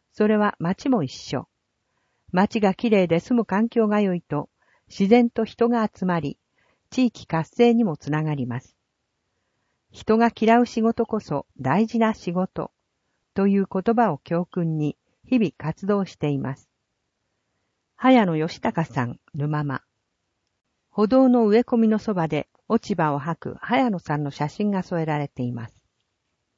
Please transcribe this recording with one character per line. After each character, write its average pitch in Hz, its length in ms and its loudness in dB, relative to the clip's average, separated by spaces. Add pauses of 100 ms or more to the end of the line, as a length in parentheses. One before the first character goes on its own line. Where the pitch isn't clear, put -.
(120)
そ 214 160 0
れ 214 80 2
は 208 240 0
街 175 300 -4
も 220 140 0
一 127 100 -4
緒。 - 340 -8 (840)
街 202 280 0
が 196 140 2
き - 160 -4
れ 202 140 4
い 175 40 0
で 165 120 2
住 247 180 -2
む 220 80 0
環 220 240 0
境 220 180 0
が 208 140 0
良 190 120 0
い 175 80 -4
と、 - 280 -8 (380)
自 - 200 -2
然 240 220 6
と 220 160 -4
人 - 240 -2
が 226 220 0
集 - 140 -8
ま 175 140 0
り、 143 180 -6 (520)
地 254 180 2
域 - 200 -8
活 160 280 -4
性 240 180 6
に 233 100 2
も 160 140 -2
つ - 140 -8
な 156 120 -2
が 156 120 -2
り 131 100 -6
ま 123 140 -6
す。 - 160 -18 (1160)
人 - 260 0
が 226 180 4
嫌 226 240 4
う 247 60 4
仕 - 160 -4
事 226 240 0
こ 214 140 -4
そ - 280 -6 (120)
大 160 280 0
事 226 120 -4
な 220 140 2
仕 - 180 -8
事 180 400 -6 (640)
と 196 140 0
い 196 140 4
う 190 100 -2
言 202 240 0
葉 226 160 2
を 143 80 -6
教 175 260 -4
訓 165 320 -4
に 151 200 -4 (280)
日 254 140 0
々 185 180 0
活 160 280 -8
動 196 200 0
し - 100 -14
て 151 140 -4
い 143 80 -2
ま 135 180 -6
す。 - 140 -20 (1300)
早 254 300 4
野 165 120 0
義 156 220 -4
孝 - 260 -2
さ 123 200 -4
ん、 120 140 -10 (140)
沼 151 300 -4
間。 135 200 -6 (1040)
歩 208 180 0
道 262 220 4
の 240 180 4
植 208 120 4
え - 20 6
込 247 160 -2
み 226 100 4
の 214 120 2
そ 214 140 -4
ば 165 140 0
で 151 200 -4 (200)
落 - 180 0
ち 196 100 -4
葉 156 180 0
を 143 60 -4
吐 160 200 -6
く - 200 -12
早 262 300 0
野 185 100 -4
さ 147 180 -4
ん 151 60 -4
の 143 80 -6
写 147 180 -6
真 208 220 -4
が 190 120 -2
添 170 200 -4
え - 20 -4
ら 151 120 -2
れ 143 100 -4
て - 160 -10
い 120 80 -4
ま 117 180 -12
す。 - 60 -20 (840)